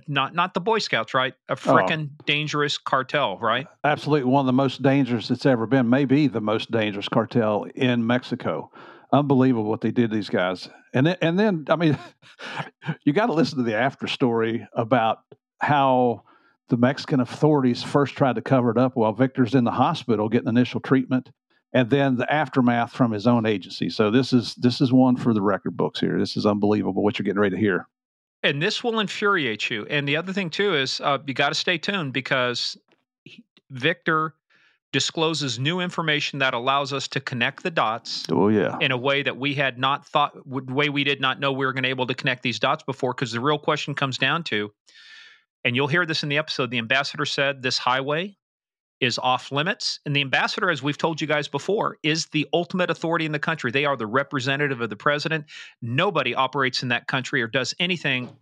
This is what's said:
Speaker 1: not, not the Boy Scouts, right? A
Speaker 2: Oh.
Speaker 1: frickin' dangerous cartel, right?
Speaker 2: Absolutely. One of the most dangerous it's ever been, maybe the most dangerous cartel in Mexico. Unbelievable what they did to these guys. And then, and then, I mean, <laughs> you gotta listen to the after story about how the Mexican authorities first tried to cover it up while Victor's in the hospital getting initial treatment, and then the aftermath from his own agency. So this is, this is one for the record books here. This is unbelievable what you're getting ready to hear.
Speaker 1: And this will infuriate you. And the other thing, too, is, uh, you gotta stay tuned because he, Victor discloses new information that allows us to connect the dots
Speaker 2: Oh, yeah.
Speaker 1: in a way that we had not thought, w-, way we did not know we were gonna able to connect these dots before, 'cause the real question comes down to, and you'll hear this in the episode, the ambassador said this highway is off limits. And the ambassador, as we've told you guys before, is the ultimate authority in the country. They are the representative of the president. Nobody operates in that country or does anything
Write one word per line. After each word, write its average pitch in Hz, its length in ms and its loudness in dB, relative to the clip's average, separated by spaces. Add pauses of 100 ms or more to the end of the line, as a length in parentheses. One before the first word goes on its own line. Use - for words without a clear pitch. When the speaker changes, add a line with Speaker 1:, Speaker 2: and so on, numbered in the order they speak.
Speaker 1:
not, 139 260 -2
not 175 180 0
the 185 60 -2
Boy 214 200 0
Scouts, - 340 -2
right? 127 200 0 (140)
A 131 60 -2
Speaker 2:
Oh. - 20 -4
Speaker 1:
frickin' 147 540 2 (160)
dangerous 147 520 -2
cartel, 131 640 -2
right? 117 260 0 (200)
Speaker 2:
Absolutely. 143 440 0
One 139 120 4
of 131 40 2
the 131 80 2
most 131 300 2
dangerous 135 480 2
it's 120 140 0
ever 120 200 4
been, 120 240 4
maybe 135 380 4
the 110 140 -4
most 107 280 -2
dangerous 104 380 -2
cartel 107 580 0 (100)
in 120 300 2
Mexico. 113 680 -2 (420)
Unbelievable 131 560 4
what 110 100 -2
they 110 120 -2
did 117 180 2
to 110 80 -2
these 98 120 -4
guys. 92 380 -2 (260)
And 131 140 4
then, 180 140 0
and 165 180 2
then, 190 300 0
I 170 80 2
mean, 156 200 2 (540)
<laughs> - 540 -10
you 147 80 4
gotta 208 200 2
listen 156 260 0
to 123 40 0
the 113 120 0
after 123 300 -2
story 113 680 0
about 113 460 2 (400)
how 127 640 2 (460)
the 131 80 0
Mexican 131 440 2
authorities 127 600 2
first 143 320 0
tried 135 200 2
to 156 60 -6
cover 123 300 2
it 107 60 0
up 127 200 2
while 107 160 2
Victor's 127 420 2
in 127 80 4
the 113 80 2
hospital 117 560 0
getting 113 220 0
initial 120 320 2
treatment, 127 500 0 (400)
and 123 180 2
then 139 280 4
the 123 140 -2
aftermath 123 600 2
from 120 200 0
his 104 160 -2
own 120 180 4
agency. 98 440 -2
So 104 220 2
this 127 220 2
is, 117 220 0
this 123 260 0
is 135 100 2
one 127 240 6
for 120 180 2
the 107 80 0
record 95 360 -2
books 90 240 -2
here. 90 180 0
This 98 160 -4
is 101 100 0
unbelievable 101 580 0
what 104 140 0
you're 104 60 -4
getting 98 160 -2
ready 101 160 2
to - 60 -2
hear. 92 260 0 (580)
Speaker 1:
And 147 160 0
this 208 220 -2
will 226 160 -2
infuriate 180 720 -2
you. 110 200 -6
And 143 180 -2
the 143 100 0
other 185 160 -6
thing, 185 160 -4
too, 196 260 0
is, 135 260 -2
uh, 143 240 0
you 135 80 -4
gotta 147 220 0
stay 175 220 -2
tuned 170 360 -4
because 127 640 -2 (460)
he, - 200 -20 (260)
Victor 156 640 -2 (560)
discloses 147 680 -2
new 160 200 -2
information 160 600 -2
that 131 140 2
allows 135 400 0
us 135 140 -4
to - 120 -6
connect 127 440 -4
the 180 80 -4
dots 120 600 -2
Speaker 2:
Oh, 87 180 4
yeah. 104 300 2
Speaker 1:
in 139 120 0
a 127 60 -2
way 139 260 0
that 127 140 -4
we 139 180 -2
had 131 240 -2
not 135 260 -2
thought, 147 300 0 (120)
w-, 131 180 -6 (100)
way 147 140 0
we 143 140 -2
did 139 160 -2
not 131 200 -2
know 139 120 0
we 135 140 -2
were 131 80 -2
gonna 127 140 -4
able 127 200 -2
to 131 60 -2
connect 127 300 -4
these 120 160 -2
dots 139 240 0
before, 123 300 -4
'cause 117 180 -6
the 117 80 -4
real 147 180 0
question 151 380 -2
comes 135 240 -4
down 147 260 0
to, 104 260 -4 (920)
and 120 120 0
you'll 139 120 2
hear 175 180 2
this 160 160 -4
in 156 80 -4
the 143 80 0
episode, 147 320 -2
the 123 80 -4
ambassador 135 480 -2
said 139 380 -2
this 127 160 -2
highway 147 580 -2 (640)
is 120 180 0
off 127 340 -2
limits. 156 540 -4
And 147 100 -2
the 143 60 2
ambassador, 180 480 0
as 135 140 -2
we've 143 140 -2
told 165 220 -2
you 165 80 -4
guys 147 200 0
before, 170 560 -2
is 156 240 0
the 151 260 -2
ultimate 175 380 0
authority 165 340 -2
in 156 60 -4
the 147 80 -2
country. 151 320 -2
They 143 140 0
are 139 120 0
the 117 100 -6
representative 135 720 -2
of 117 120 -4
the 107 40 -10
president. 151 500 0 (360)
Nobody 131 540 0
operates 131 480 0
in 127 60 -2
that 120 180 -2
country 131 340 -2
or 117 60 -2
does 123 320 -2
anything 143 500 -2 (120)